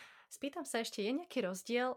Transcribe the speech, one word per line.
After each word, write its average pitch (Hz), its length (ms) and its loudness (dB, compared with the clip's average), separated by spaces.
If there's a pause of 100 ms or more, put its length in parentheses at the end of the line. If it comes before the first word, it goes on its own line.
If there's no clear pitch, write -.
(260)
Spýtam 285 400 -6
sa 233 160 2
ešte, - 160 -6
je 214 160 4
nejaký 269 320 0
rozdiel 240 500 2